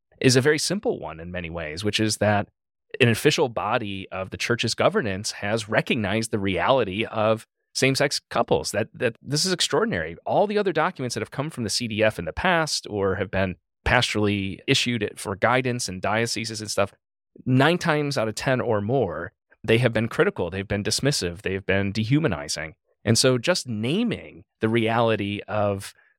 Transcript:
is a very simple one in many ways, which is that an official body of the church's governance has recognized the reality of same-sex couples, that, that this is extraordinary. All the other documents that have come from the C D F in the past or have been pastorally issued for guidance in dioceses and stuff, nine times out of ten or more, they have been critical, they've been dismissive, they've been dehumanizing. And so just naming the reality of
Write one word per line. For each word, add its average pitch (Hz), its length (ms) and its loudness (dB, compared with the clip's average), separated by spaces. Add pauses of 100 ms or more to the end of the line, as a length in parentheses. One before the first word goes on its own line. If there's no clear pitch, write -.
(200)
is 127 160 6
a 131 60 6
very 151 180 4
simple 214 400 -2
one 78 220 -12
in 87 100 -12
many 87 200 -8
ways, 82 320 -6
which 104 160 0
is 107 180 2
that 104 320 2 (500)
an 127 80 6
official 147 400 4
body 101 640 -4
of 92 200 -6
the - 60 -8
church's 117 360 0
governance 113 600 0
has 104 360 -2
recognized 110 600 -2
the 110 80 -2
reality 98 680 0
of 110 400 0 (280)
same-sex 135 560 0
couples, - 420 0
that, 101 220 -2
that 123 280 -4
this 147 240 -4
is 185 60 -2
extraordinary. 139 640 -2 (100)
All 165 220 2
the 208 100 -2
other 202 140 0
documents 151 420 -2
that 117 60 -4
have 104 120 -6
come 143 180 -4
from 123 160 -6
the 101 40 -2
C 120 200 -4
D 107 120 0
F 107 160 4
in 87 60 -6
the 80 80 -8
past 170 580 0
or 98 260 0
have 98 140 -4
been 95 280 0 (260)
pastorally 104 840 2
issued 120 520 0
for 101 180 -6
guidance 123 540 0
in 92 100 -8
dioceses 110 640 -2
and 107 100 -8
stuff, 98 220 0 (520)
nine 135 320 4
times 151 400 -2
out 113 120 0
of 110 60 -6
ten 127 260 0
or 110 180 0
more, 101 540 -2 (280)
they 113 180 6
have 123 120 2
been 110 160 0
critical, 104 420 0
they've 95 160 -6
been 104 200 -2
dismissive, 101 560 -2
they've 95 240 -4
been 98 260 2
dehumanizing. 104 840 -2 (280)
And 113 140 4
so 127 200 4
just 170 300 -2
naming 113 800 -4 (160)
the 110 80 2
reality 110 760 2
of 101 480 -2 (260)